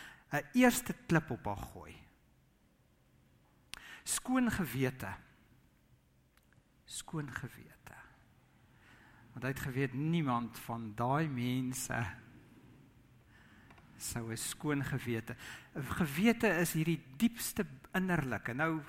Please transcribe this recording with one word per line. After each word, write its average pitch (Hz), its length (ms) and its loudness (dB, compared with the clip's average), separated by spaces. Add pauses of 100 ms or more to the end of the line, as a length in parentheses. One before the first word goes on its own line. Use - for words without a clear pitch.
(300)
'n - 220 -2
eerste 247 420 6 (120)
klip 160 240 4
op 120 140 -4
haar 101 120 -2
gooi." 80 400 -12 (2000)
Skoon 254 460 4
gewete. 131 640 0 (1700)
Skoon - 480 -8
gewete. - 640 -12 (1400)
Want 120 100 -10
hy 127 60 -2
het 135 120 -4
geweet, 135 320 0
niemand 135 680 0
van 113 360 -6
daai 135 340 2
mense 127 800 -2 (1900)
sou 113 360 -4
'n 110 40 -2
skoon 143 480 -2
gewete. 120 520 -2 (380)
Gewete 175 720 2
is 170 240 4
hierdie 160 300 2 (140)
diepste - 500 2 (280)
innerlike. 151 580 0
Nou, 156 360 2